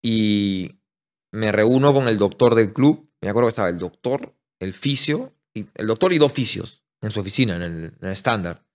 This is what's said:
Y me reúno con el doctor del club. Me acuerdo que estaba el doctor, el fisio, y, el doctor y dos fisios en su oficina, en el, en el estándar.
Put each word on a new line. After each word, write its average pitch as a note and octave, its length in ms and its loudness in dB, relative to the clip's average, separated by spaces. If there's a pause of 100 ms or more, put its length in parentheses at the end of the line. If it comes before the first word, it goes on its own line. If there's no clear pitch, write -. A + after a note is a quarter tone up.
Y G#2 760 -2 (520)
me G#2+ 200 -2
reúno B2+ 420 4
con C3+ 140 2
el A2 100 2
doctor A2+ 360 2
del A2 180 4
club. D3+ 380 2 (100)
Me F#2+ 100 -6
acuerdo A#2 160 2
que A2+ 60 0
estaba G2+ 160 -2
el F2 100 -4
doctor, B2 560 -8 (260)
el F#2+ 120 -8
fisio, D3 600 -2 (220)
y, G#2+ 200 -10
el A2 120 -6
doctor C#3+ 260 2
y E3 60 2
dos D3 140 4
fisios - 520 -6 (160)
en G#2+ 100 -6
su G#2+ 100 -6
oficina, G2 360 -2
en F2 60 -6
el, E2 220 -8
en - 160 -18
el F#2+ 120 -8
estándar. F#2+ 520 -4 (100)